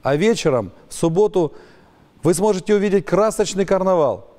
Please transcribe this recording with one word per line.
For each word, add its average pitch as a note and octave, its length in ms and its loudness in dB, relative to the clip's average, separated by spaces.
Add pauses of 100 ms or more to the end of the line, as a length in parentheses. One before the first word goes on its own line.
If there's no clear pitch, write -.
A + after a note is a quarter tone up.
А C#3 140 0
вечером, D3+ 560 0 (180)
в - 40 -18
субботу, F3 600 0 (680)
вы E3+ 100 2
сможете G3+ 400 0
увидеть G3 320 0
красочный G3 600 0
карнавал F3+ 720 0